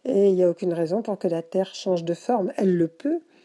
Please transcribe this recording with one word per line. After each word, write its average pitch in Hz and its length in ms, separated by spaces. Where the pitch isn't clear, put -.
et 196 240
il 190 60
n'y 180 80
a 180 60
aucune 170 240
raison 170 280
pour 208 160
que - 100
la 165 140
Terre 190 320
change 180 300
de 170 100
forme. 214 420
Elle 190 220
le 165 100
peut, 302 340